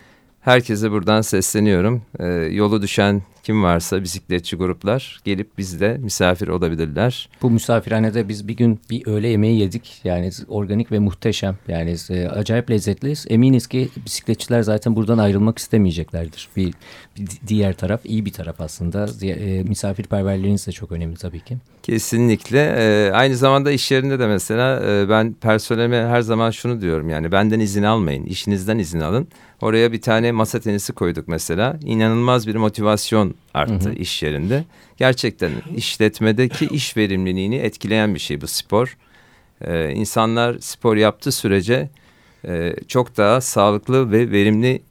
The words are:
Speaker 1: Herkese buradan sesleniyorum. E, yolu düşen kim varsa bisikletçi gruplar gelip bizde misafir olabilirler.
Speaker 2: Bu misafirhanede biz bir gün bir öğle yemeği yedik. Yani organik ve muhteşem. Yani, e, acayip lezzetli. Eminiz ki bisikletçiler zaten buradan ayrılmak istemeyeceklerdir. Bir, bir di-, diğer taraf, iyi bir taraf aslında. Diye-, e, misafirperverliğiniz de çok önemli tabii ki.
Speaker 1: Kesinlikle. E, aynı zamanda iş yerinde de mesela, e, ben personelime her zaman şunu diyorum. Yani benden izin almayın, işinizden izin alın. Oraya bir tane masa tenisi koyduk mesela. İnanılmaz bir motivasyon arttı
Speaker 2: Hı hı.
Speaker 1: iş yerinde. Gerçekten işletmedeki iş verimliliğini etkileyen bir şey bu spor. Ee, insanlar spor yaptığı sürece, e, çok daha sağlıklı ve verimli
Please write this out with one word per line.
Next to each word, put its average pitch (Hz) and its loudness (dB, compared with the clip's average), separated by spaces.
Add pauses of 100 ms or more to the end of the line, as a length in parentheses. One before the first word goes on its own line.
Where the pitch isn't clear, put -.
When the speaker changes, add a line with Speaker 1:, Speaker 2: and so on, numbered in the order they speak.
(420)
Speaker 1:
Herkese 113 2
buradan 107 2
sesleniyorum. 104 2 (180)
E, 87 -4
yolu 95 0
düşen 101 2 (220)
kim 107 0
varsa 87 0
bisikletçi 87 -6
gruplar 92 -4
gelip 101 -4
bizde 98 -2
misafir 95 0
olabilirler. 82 -2 (120)
Speaker 2:
Bu 123 2
misafirhanede 110 0
biz 101 -8
bir 117 -8
gün 117 4 (100)
bir 117 -6
öğle 107 0
yemeği 110 4
yedik. 101 -4
Yani 87 -2 (160)
organik 104 -4
ve 107 0
muhteşem. 98 -2 (100)
Yani, 85 -2 (140)
e, 90 -2
acayip 110 -2
lezzetli. 104 -2 (160)
Eminiz 120 4
ki 127 -2 (160)
bisikletçiler - -2
zaten 107 0
buradan 113 2
ayrılmak 104 2
istemeyeceklerdir. 82 -2
Bir, 92 -2 (440)
bir 101 -8
di-, - -14
diğer 101 2
taraf, 98 -4
iyi 110 -4
bir 98 -8
taraf 82 -10
aslında. 87 -6
Diye-, 95 -4
e, 95 -4
misafirperverliğiniz 98 -2
de 95 -6
çok - -12
önemli 85 -6
tabii 82 -10
ki. 123 -10 (260)
Speaker 1:
Kesinlikle. 117 2
E, 107 4
aynı 127 4
zamanda 139 4
iş 139 0
yerinde 135 2
de 120 2
mesela, 113 0
e, 101 2
ben 110 2
personelime 113 0
her 120 2
zaman 113 0
şunu 120 -4
diyorum. 80 0
Yani 80 -2
benden 107 4
izin 101 0
almayın, 85 0
işinizden 98 -2
izin 85 -4
alın. 98 -2 (340)
Oraya 113 2
bir 110 -6
tane 117 2
masa 110 0
tenisi 101 -4
koyduk 85 -4
mesela. 90 -4
İnanılmaz 113 0
bir 107 -2
motivasyon 107 0 (180)
arttı 104 0
Speaker 2:
Hı - -4
hı. - -
Speaker 1:
iş - -6
yerinde. 82 -2 (340)
Gerçekten 123 0 (240)
işletmedeki 110 0
iş - -4
verimliliğini 95 0
etkileyen 107 0
bir 71 -6
şey 73 -6
bu 76 -8
spor. - -2 (640)
Ee, 80 -2
insanlar 113 0
spor - -2
yaptığı 107 2
sürece, 117 0 (580)
e, 85 -4 (120)
çok 127 -2
daha 110 4
sağlıklı 107 2
ve 113 4
verimli 107 2